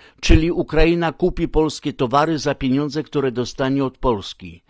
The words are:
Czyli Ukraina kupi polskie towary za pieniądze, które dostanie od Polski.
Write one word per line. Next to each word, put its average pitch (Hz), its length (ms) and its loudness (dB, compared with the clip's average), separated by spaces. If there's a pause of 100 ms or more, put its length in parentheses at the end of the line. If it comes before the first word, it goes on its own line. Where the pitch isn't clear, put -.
(220)
Czyli 160 300 4
Ukraina 165 600 2
kupi 170 360 -2
polskie 151 460 -2
towary 143 460 0
za 139 160 -2
pieniądze, 139 480 -2
które 135 280 -2
dostanie 131 540 -2
od 127 120 -6
Polski. 95 720 -4